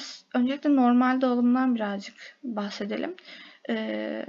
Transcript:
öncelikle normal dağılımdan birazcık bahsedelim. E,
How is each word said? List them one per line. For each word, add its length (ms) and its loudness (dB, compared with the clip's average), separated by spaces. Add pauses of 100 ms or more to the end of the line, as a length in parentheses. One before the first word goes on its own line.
(340)
öncelikle 420 2
normal 460 4
dağılımdan 540 2
birazcık 680 -8
bahsedelim. 720 -6 (540)
E, 600 -4